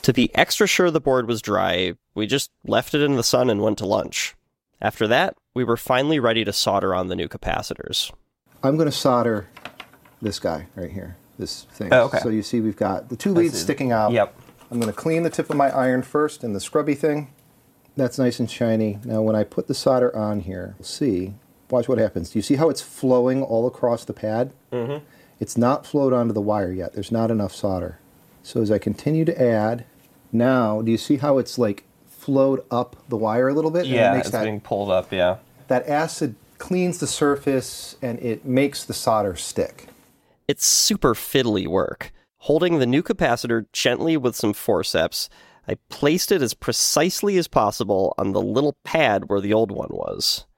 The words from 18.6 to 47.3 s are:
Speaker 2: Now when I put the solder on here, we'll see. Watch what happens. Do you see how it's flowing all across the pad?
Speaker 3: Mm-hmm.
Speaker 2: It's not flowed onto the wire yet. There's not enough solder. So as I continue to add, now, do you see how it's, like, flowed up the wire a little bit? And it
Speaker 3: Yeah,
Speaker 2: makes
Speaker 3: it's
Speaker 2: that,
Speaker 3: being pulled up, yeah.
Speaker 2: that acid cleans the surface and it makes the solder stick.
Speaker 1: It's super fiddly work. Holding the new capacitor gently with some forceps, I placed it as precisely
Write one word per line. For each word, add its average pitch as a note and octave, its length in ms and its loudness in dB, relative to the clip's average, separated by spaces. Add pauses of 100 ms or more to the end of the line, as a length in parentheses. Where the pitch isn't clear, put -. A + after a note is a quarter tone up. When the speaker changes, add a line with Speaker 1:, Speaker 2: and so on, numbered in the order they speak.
Speaker 2:
Now A2 180 0
when A2 120 2
I G#2+ 80 2
put - 240 -4
the C3+ 60 -4
solder B2+ 420 2
on G#2+ 260 -2
here, F#2 360 -10
we'll - 80 -20
see. G2 480 -2 (380)
Watch B2 160 0
what B2+ 100 2
happens. G2 340 -2
Do - 60 -4
you G#2 60 -2
see D3 140 2
how D#3+ 120 4
it's - 120 -4
flowing B2+ 600 0
all A#2 240 0
across A#2+ 400 -2
the - 80 -10
pad? A2+ 380 -2 (200)
Speaker 3:
Mm-hmm. C3 320 -6 (360)
Speaker 2:
It's - 180 -6
not B2 280 2
flowed C#3 280 2
onto A#2 200 2
the G#2 80 -2
wire G2+ 300 0
yet. F#2 220 -6
There's G2+ 180 -8
not A2+ 200 0
enough G#2 240 -2
solder. F2 420 -4 (460)
So - 180 -4
as G#2 80 0
I G#2+ 80 4
continue D3+ 480 0
to E3 160 0
add, A2+ 440 2 (460)
now, A#2 500 2
do A2+ 100 0
you A2+ 60 2
see C#3+ 200 0
how C#3 200 2
it's, - 200 -2
like, G#2+ 260 0 (260)
flowed C3+ 600 0
up B2 260 -4 (120)
the A#2+ 100 -4
wire A2+ 300 2
a C#3 60 0
little D#3 180 0
bit? E3+ 140 0
And C3 80 -2
it A#2+ 40 2
Speaker 3:
Yeah, G#2 160 6
Speaker 2:
makes G2+ 140 0
Speaker 3:
it's G2+ 60 -6
Speaker 2:
that, A2 100 -2
Speaker 3:
being G#2+ 160 -4
pulled G2+ 320 -4
up, F#2 220 0
yeah. F#2 240 2 (300)
Speaker 2:
that B2 200 0
acid D3 480 -2 (220)
cleans F3+ 420 -2
the C#3+ 80 -4
surface C#3 920 -2
and A#2+ 180 -6
it A#2 260 -6
makes C#3 380 0
the A2+ 100 -8
solder G#2 420 0
stick. - 520 -6 (600)
Speaker 1:
It's - 180 -2
super - 500 2
fiddly A2+ 520 0
work. - 440 -2 (280)
Holding E3 400 2
the B2+ 60 4
new C3 160 4
capacitor A#2+ 720 0
gently C3 460 0
with B2 180 0
some G#2 180 0
forceps, - 760 0 (380)
I - 80 -4 (140)
placed D#3 420 0
it F3+ 100 2
as A2+ 120 0
precisely F3+ 840 0